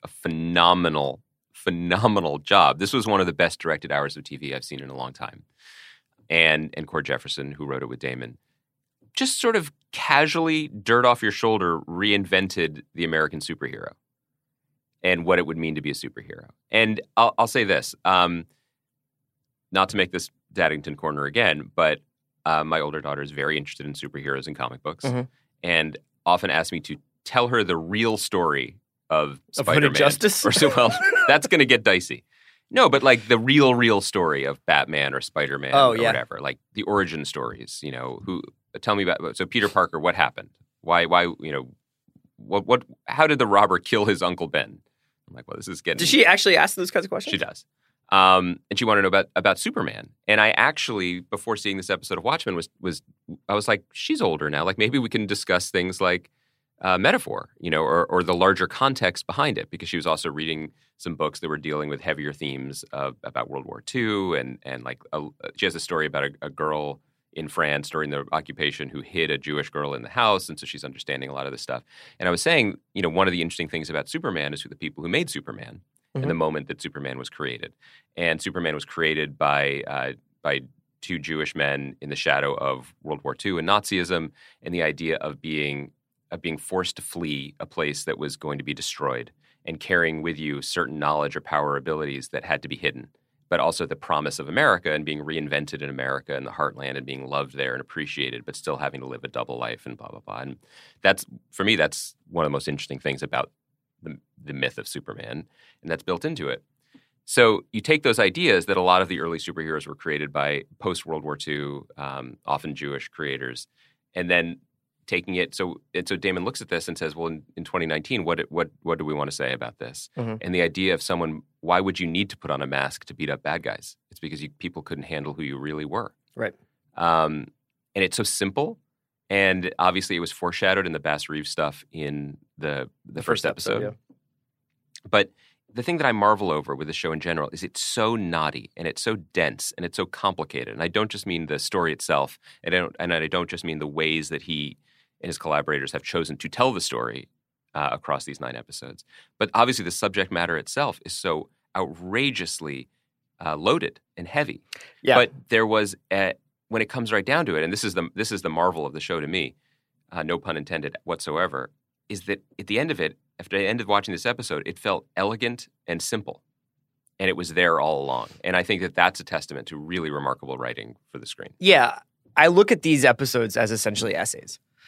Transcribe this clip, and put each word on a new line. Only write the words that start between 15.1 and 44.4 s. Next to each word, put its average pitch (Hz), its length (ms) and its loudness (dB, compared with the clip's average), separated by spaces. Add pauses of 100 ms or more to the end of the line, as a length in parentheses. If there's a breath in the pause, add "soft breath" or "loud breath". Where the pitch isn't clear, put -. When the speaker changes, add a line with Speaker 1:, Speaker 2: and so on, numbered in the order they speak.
Speaker 1:
what 87 140 6
it 87 80 2
would 82 120 -6
mean 80 160 -2
to 76 80 -4
be 73 80 -4
a 69 40 -4
superhero. - 540 -14 (220)
And 110 300 4 (160)
I'll, 113 200 6
I'll 113 120 4
say 120 160 2
this, 92 300 2 (100)
um, 90 420 4 (1300)
not 95 180 6
to 107 60 -4
make 92 160 2
this - 180 -4 (220)
Daddington 78 440 0
Corner 73 280 -4
again, 76 500 2
but, 78 260 2 (460)
uh, 78 180 2
my 80 160 0
older 76 200 -4
daughter 73 220 -6
is 73 80 -10
very 73 280 -2
interested 71 260 -10
in 71 80 -8
superheroes 69 540 -6
and 76 100 -10
comic 62 260 -8
books 78 220 -8
Speaker 2:
Mm-hmm. 123 180 -2 (400)
Speaker 1:
and 80 360 2 (260)
often 87 260 4
asks 80 220 0
me 82 80 -4
to - 160 -10 (280)
tell 123 240 2
her 120 160 4
the 87 120 0
real 107 400 0
story 78 600 0 (340)
of 76 300 2 (180)
Speaker 2:
Of 131 80 0
Hooded - 0 -
Speaker 1:
Spider-Man. 135 280 6
Speaker 2:
Justice? 147 520 4
Speaker 1:
Or - 60 4
so, 147 220 6
well, 120 220 6 (160)
Speaker 2:
<laughs> - 160 4
Speaker 1:
that's - 180 6
gonna 156 200 6
get 117 180 6
dicey. 92 400 2 (460 soft breath)
No, 262 180 6
but, 139 140 4
like, 120 260 6
the 120 100 6
real, 131 360 6
real 113 260 6
story 78 440 0
of 69 200 -4
Batman 71 480 2
or 67 80 -2
Spider-Man 69 540 -4
Speaker 2:
Oh, 135 160 8
Speaker 1:
or 113 80 0
Speaker 2:
yeah. 117 100 2
Speaker 1:
whatever, - 320 -2
like, 67 180 -6 (140)
the 110 120 -8
origin 85 420 0
stories, 60 560 -8
you 71 100 -8
know, 64 320 -8
who, 90 160 -4 (400)
tell 107 140 2
me 101 80 0
about, 82 340 0
so 95 80 -2
Peter 101 240 2
Parker, 85 320 2
what 87 140 4
happened? - 340 0 (320)
Why, 85 240 4
why, 87 200 6 (160)
you 76 120 -8
know, 65 160 -6 (680)
what, 98 300 -2
what, 123 180 4 (220)
how 156 200 4
did 151 120 4
the 123 80 4
robber 101 320 6
kill 104 280 2
his 98 160 2
Uncle 87 260 -2